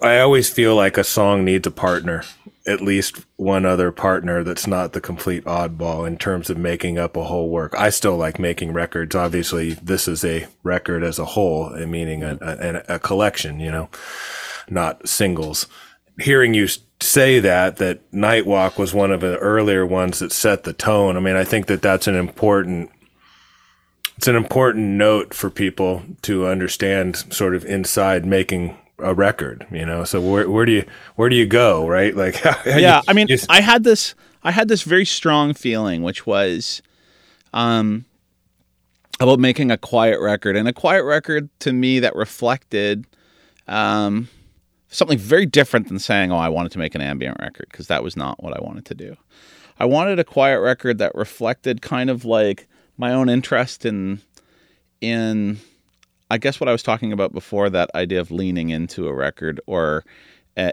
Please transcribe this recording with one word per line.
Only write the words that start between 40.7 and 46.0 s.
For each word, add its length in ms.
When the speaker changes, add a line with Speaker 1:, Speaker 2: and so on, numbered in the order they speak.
Speaker 2:
quiet 320
record 440
to 120
me 280
that 160
reflected, 880
um, 600
something 300
very 280
different 400
than 120
saying, 340